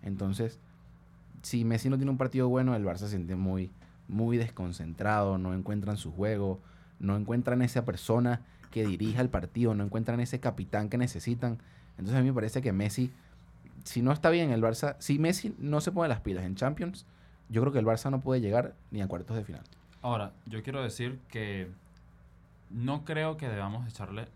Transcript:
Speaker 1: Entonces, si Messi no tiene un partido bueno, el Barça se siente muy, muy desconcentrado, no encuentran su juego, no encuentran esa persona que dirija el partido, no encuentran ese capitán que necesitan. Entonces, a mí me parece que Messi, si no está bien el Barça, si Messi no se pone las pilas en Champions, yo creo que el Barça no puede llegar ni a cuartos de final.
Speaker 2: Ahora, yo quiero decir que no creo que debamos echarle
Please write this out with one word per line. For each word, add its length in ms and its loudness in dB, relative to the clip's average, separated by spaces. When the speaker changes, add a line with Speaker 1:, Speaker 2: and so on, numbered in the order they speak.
Speaker 1:
Entonces, 580 -2
si 240 0
Messi 240 2
no 80 4
tiene 140 2
un 60 0
partido 300 2
bueno, 260 4
el 120 2
Barça 140 0
se 100 -4
siente 260 -2
muy, 340 0
muy 300 0
desconcentrado, 1000 0
no 160 -2
encuentran 440 -2
su 160 -8
juego, 480 -2
no 180 0
encuentran 440 2
esa 220 2
persona 560 2
que 160 0
dirija 320 0
el 100 2
partido, 460 0
no 80 0
encuentran 380 0
ese 180 -2
capitán 480 -2
que 100 -2
necesitan. 600 -2
Entonces, 180 -2
a 60 6
mí 80 6
me 40 2
parece 280 0
que 100 0
Messi, 400 0
si 180 -2
no 120 4
está 160 4
bien 220 4
el 120 4
Barça, 360 2
si 200 2
Messi 400 2
no 220 0
se 100 -2
pone 160 2
las 140 0
pilas 240 -2
en 100 -2
Champions, 500 -2
yo 120 2
creo 120 4
que 60 4
el 60 4
Barça 240 2
no 120 0
puede 180 2
llegar 340 2
ni 100 -4
a 60 0
cuartos 280 -4
de 80 -2
final. 180 -12
Speaker 2:
Ahora, 300 -2
yo 180 -8
quiero 180 -6
decir 380 -6
que 400 -6
no 340 -4
creo 340 -2
que 120 -6
debamos 380 -4
echarle 480 -8